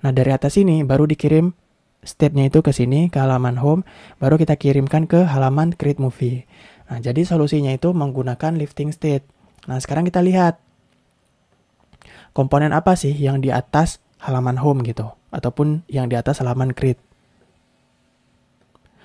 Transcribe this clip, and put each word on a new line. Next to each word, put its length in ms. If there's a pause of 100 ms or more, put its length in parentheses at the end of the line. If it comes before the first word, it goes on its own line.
Nah, 160
dari 160
atas 240
ini 320
baru 160
dikirim 480 (480)
state-nya 480
itu 160
ke 80
sini, 400
ke 80
halaman 400
home, 240 (320)
baru 240
kita 160
kirimkan 480
ke 240
halaman 480
create 240
movie. 480 (400)
Nah, 160
jadi 160
solusinya 560
itu 160
menggunakan 640
lifting 400
state. 320 (400)
Nah, 80
sekarang 320
kita 160
lihat 320 (1700)
komponen 400
apa 240
sih 160
yang 320
di 80
atas 480 (240)
halaman 380
home 260
gitu, 220 (260)
ataupun 560
yang 160
di 80
atas 300
halaman 280
create. 300 (2000)